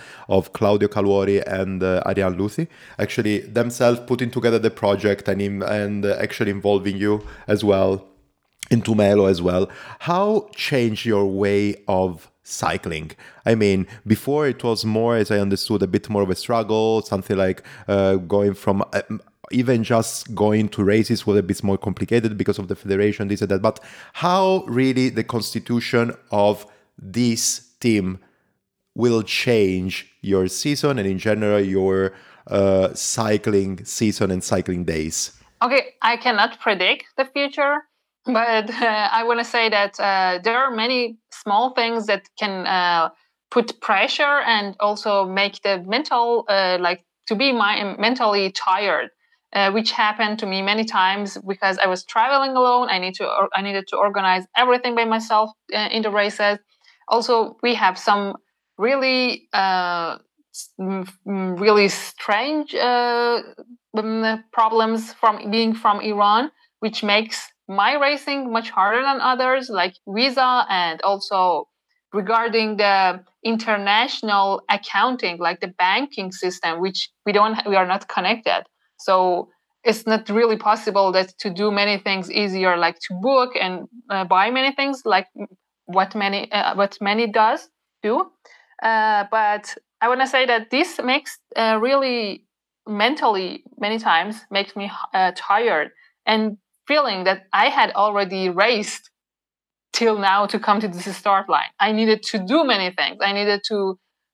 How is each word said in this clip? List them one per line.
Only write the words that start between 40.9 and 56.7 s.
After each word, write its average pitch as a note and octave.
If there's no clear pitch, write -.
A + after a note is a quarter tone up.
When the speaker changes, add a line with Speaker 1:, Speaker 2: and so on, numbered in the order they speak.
Speaker 2:
small G#3
things A#3
that G3
can, F#3+
uh, F3
put A#3
pressure C4+
and G#3
also G#3
make G3
the G3
mental, A#3
uh, F#3
like, F3+
to A3+
be C4+
my, G#3
mentally G#3
tired, F#3+
uh, G3
which A3
happened G#3+
to A3
me F#3+
many G#3
times G3
because F#3+
I G3
was F3+
traveling C4+
alone. B3
I F#3
need F#3
to F#3
or-, -
I F#3+
needed G3
to -
organize F#3+
everything B3
by A#3
myself, A3
uh, G#3+
in A3
the G#3+
races. G#3